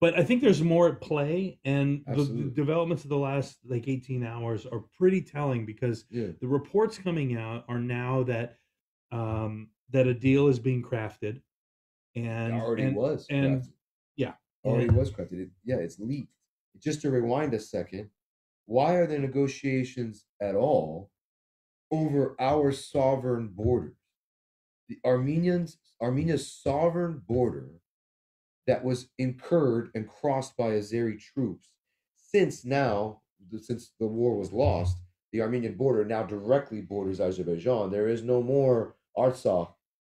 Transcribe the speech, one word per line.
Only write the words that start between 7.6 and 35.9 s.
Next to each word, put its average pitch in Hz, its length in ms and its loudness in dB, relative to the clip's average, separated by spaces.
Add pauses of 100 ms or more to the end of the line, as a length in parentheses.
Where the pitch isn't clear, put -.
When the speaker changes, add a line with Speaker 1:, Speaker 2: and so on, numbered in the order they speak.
Speaker 1:
are 120 120 -4
now 123 420 0
that, 120 360 -4 (520)
um, 110 580 -4 (220)
that 131 160 4
a 127 80 0
deal 135 340 4
is 127 100 4
being 123 240 -2
crafted, 110 600 -8 (720)
and 113 400 -4
Speaker 2:
It 113 80 -2
already 113 220 -2
Speaker 1:
and, 131 120 0
Speaker 2:
was 135 320 -2
Speaker 1:
and 135 340 2
Speaker 2:
crafted. 123 60 -14 (480)
Speaker 1:
yeah, - 180 -2 (300)
Speaker 2:
Already 120 220 2
Speaker 1:
yeah. 113 60 4
Speaker 2:
was 123 180 4
crafted. 90 300 -10
It, 92 100 -10 (140)
yeah, 123 120 -2
it's 85 220 -6
leaked. 123 340 -8 (480)
Just 151 220 -4
to 147 80 0
rewind 127 420 0
a 110 80 0
second, 101 480 -8 (560)
why 135 300 2
are 175 120 2
there 151 120 -4
negotiations 131 1040 -2 (160)
at 101 140 -2
all 104 560 0 (800)
over 147 500 0
our 139 320 4
sovereign 127 760 0
borders? 101 500 0 (880)
The 117 160 -14
Armenians, 160 720 0 (240)
Armenia's 135 500 0
sovereign 165 760 0
border 110 400 0 (960)
that 127 160 2
was 127 260 -2 (100)
incurred 127 760 0
and 110 140 -6
crossed 135 480 -2
by 117 140 0
Azeri 107 500 -2
troops, - 520 -6 (440)
since - 480 0
now, 113 560 0 (400)
since - 400 -10
the 113 60 0
war 113 300 0
was 95 140 -4
lost, 98 460 2 (340)
the 110 120 -2
Armenian 113 320 -2
border 113 320 2